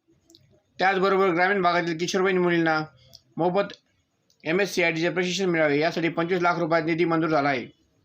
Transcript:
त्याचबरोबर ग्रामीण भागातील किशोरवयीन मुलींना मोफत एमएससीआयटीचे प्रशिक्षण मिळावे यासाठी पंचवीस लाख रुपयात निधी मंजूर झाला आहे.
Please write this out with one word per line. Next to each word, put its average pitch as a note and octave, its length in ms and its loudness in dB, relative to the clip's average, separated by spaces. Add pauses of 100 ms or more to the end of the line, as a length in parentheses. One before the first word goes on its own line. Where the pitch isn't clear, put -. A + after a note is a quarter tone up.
(800)
त्याचबरोबर F#3+ 500 2
ग्रामीण F3+ 320 2
भागातील E3+ 360 0
किशोरवयीन F#3 400 0
मुलींना E3+ 440 2 (560)
मोफत F3+ 360 -2 (720)
एमएससीआयटीचे F3 640 0
प्रशिक्षण F3+ 360 -4
मिळावे D#3+ 340 2
यासाठी E3 300 -2
पंचवीस E3+ 320 -2
लाख F3 180 0
रुपयात E3 260 0
निधी E3 200 0
मंजूर E3 240 0
झाला C#3+ 200 2
आहे. B2 320 -6 (240)